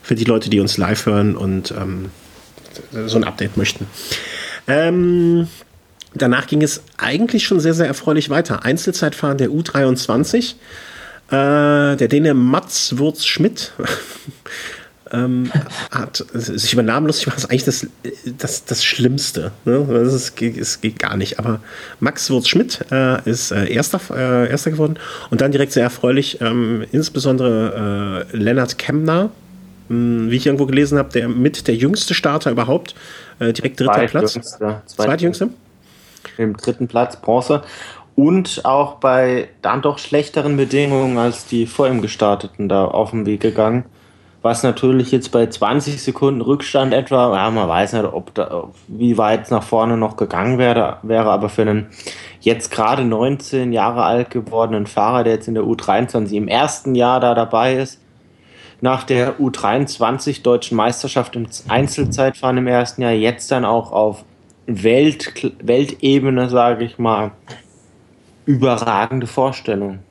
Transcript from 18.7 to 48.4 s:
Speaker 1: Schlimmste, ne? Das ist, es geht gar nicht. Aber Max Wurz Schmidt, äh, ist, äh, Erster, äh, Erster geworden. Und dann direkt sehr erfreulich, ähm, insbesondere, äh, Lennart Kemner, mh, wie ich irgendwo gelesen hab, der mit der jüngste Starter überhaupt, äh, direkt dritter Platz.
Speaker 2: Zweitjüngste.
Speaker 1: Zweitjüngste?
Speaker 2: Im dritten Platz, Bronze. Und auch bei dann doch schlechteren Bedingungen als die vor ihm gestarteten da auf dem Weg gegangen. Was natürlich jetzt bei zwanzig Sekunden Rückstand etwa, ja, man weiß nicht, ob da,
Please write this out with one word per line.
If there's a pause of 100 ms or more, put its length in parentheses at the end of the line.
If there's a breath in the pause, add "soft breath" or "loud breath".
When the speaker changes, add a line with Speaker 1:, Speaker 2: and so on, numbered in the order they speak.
Speaker 1:
Schlimmste, (120)
ne?
Das
ist,
es
geht
gar
nicht.
Aber (380 loud breath)
Max
Wurz
Schmidt,
äh,
ist,
äh,
Erster, (100)
äh,
Erster
geworden. (320 loud breath)
Und
dann
direkt
sehr
erfreulich,
ähm,
insbesondere,
äh,
Lennart
Kemner, (580)
mh,
wie
ich
irgendwo
gelesen
hab,
der
mit
der
jüngste
Starter
überhaupt, (440 loud breath)
äh,
direkt
dritter
Platz.
Speaker 2:
Zweitjüngste.
Speaker 1:
Zweitjüngste? (880 loud breath)
Speaker 2:
Im
dritten
Platz,
Bronze. (520 loud breath)
Und
auch
bei (140)
dann
doch
schlechteren
Bedingungen
als
die
vor
ihm
gestarteten
da
auf
dem
Weg
gegangen. (560 soft breath)
Was
natürlich
jetzt
bei
zwanzig
Sekunden
Rückstand
etwa,
ja,
man
weiß
nicht,
ob
da, (180)